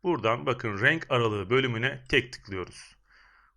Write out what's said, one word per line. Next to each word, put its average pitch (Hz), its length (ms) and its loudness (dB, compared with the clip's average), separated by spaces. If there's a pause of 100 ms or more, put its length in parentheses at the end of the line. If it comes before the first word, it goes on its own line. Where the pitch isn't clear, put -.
buradan 120 420 0
bakın 113 360 -2
renk 156 280 2
aralığı 107 400 0
bölümüne 131 600 0
tek 147 240 2
tıklıyoruz. - 640 -12 (600)